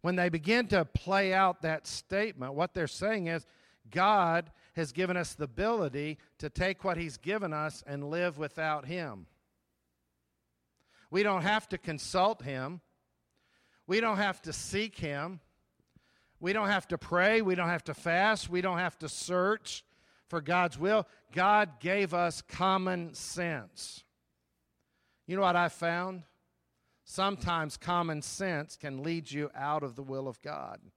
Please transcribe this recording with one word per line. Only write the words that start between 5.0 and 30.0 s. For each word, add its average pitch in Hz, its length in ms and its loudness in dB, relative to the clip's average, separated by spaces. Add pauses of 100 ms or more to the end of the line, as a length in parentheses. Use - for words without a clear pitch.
us 170 180 -2
the 156 100 -4
ability 151 720 -2 (200)
to 151 100 -8
take 185 340 0
what 185 140 0
He's 165 220 -8
given 196 340 -2
us 151 340 -4
and 143 240 -8
live 170 280 -2
without 151 480 -4
Him. 135 400 -8 (1800)
We 185 120 2
don't 196 200 2
have 208 260 2
to 180 100 -6
consult 185 600 0
Him. 135 400 -6 (1040)
We 196 140 2
don't 220 160 2
have 196 260 0
to 160 100 -8
seek 208 440 -4
Him. 151 440 -4 (1000)
We 180 140 0
don't 214 140 0
have 196 200 0
to 170 80 -2
pray. 202 460 4
We 185 120 2
don't 175 140 0
have 170 160 -2
to 156 100 -8
fast. 185 540 2
We 180 140 0
don't 180 160 0
have 175 220 -2
to 156 100 -8
search 180 720 -2 (420)
for 170 140 -4
God's 165 380 0
will. 202 280 2 (260)
God 190 480 4
gave 180 340 0
us 175 260 0
common 185 720 0
sense." - 880 -8 (1300)
You 170 60 -4
know 196 80 2
what 180 140 6
I 175 120 6
found? 175 540 -2 (840)
Sometimes 175 720 -2
common 170 460 0
sense 165 540 -4
can 135 260 -8
lead 165 260 -4
you 147 280 -4
out 147 260 -2
of 123 140 -8
the 139 80 -12